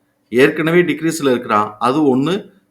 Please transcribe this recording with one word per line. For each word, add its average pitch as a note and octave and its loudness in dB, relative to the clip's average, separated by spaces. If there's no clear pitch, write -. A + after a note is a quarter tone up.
ஏற்கனவே D#3 2
டிக்ரீஸ்ல D#3 -4
இருக்கிறான். A2+ -2
அது C3 2
ஒண்ணு D#3+ -4